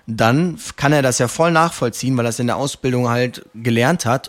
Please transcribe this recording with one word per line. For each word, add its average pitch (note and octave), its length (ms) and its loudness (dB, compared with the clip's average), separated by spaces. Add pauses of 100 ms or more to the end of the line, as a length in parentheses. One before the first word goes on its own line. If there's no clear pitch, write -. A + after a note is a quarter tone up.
dann B2+ 500 2
f-, - 200 -14
kann D3 160 0
er D3+ 80 4
das C3 180 0
ja B2 100 0
voll E3 220 0
nachvollziehen, D3 680 0
weil A#2 60 0
das A#2 160 -4
in A#2+ 80 0
der A2 80 -2
Ausbildung B2+ 520 -2
halt B2 460 -2
gelernt A#2 500 0
hat B2 240 0